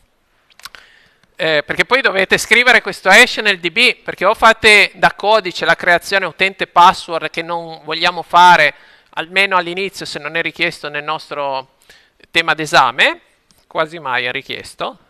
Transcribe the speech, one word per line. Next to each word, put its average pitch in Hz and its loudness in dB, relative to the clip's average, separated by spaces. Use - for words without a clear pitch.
eh, 156 -2
perché - -4
poi 262 -2
dovete 190 -2
scrivere 233 2
questo - -8
hash 220 4
nel 208 -2
D 175 -4
B, 226 0
perché - -8
o 202 2
fate 214 4
da 180 0
codice 196 -2
la 160 2
creazione 180 -2
utente 190 -4
password 170 2
che - -10
non 165 -10
vogliamo 165 -4
fare, 175 6
almeno 190 -2
all'inizio 175 -6
se - -12
non 151 -10
è 170 -2
richiesto 165 -6
nel 147 -10
nostro 147 -8
tema 165 -2
d'esame, 156 0
quasi 160 -6
mai 127 -4
è 123 -4
richiesto, 165 -12